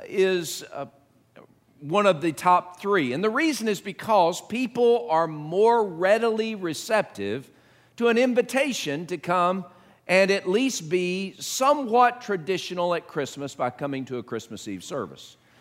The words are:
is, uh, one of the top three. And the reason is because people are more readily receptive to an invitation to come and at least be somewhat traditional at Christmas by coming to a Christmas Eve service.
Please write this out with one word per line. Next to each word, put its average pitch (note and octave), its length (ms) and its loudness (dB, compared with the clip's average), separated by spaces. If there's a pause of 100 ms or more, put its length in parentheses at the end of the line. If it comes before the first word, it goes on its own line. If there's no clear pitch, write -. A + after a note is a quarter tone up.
is, F#3 680 0
uh, C#3 140 -10 (920)
one F#3 280 2
of E3+ 120 4
the D#3+ 140 0
top - 480 2
three. F3 320 0
And E3+ 100 -4
the A3 60 2
reason A#3+ 400 0
is F#3+ 100 -2
because F#3 600 0
people A#3+ 680 0
are D#3+ 180 2
more F#3+ 580 2
readily A3 720 2
receptive D#3 920 -4 (480)
to A#3 120 2
an A3+ 80 4
invitation A#3+ 880 0
to E3+ 120 -6
come F3+ 480 0 (440)
and F#3+ 220 4
at F#3+ 160 -2
least G3 420 0
be F3+ 480 -2
somewhat B3 840 2
traditional F3+ 760 -4
at - 140 -8
Christmas C#3 460 -6
by B2+ 140 -2
coming C3+ 360 -6
to B2+ 120 -8
a A2+ 60 -6
Christmas - 420 -10
Eve F#2+ 160 -8
service. G2 540 -10 (260)